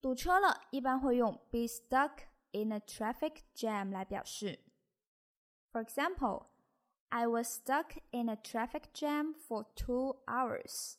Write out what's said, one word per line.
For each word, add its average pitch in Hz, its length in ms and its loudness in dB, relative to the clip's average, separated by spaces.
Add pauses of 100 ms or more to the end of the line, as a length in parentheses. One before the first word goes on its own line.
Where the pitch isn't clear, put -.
堵 262 140 0
车 359 240 4
了， 381 320 4
一 262 100 -2
般 262 180 2
会 262 160 4
用 233 160 4 (200)
"be 240 80 0
stuck 262 640 0 (280)
in 214 200 -2
a 214 80 -2
traffic 247 640 -4 (120)
jam" 202 360 -2
来 190 120 -4
表 196 200 -6
示。 - 360 -6 (1120)
For 226 140 -4
example, 285 640 0 (640)
"I 233 180 2
was 233 340 0
stuck 320 360 0 (120)
in 233 200 -2
a 214 60 -2
traffic 233 580 -6
jam 302 420 0
for 214 400 -6
two 262 500 -2
hours." - 720 -4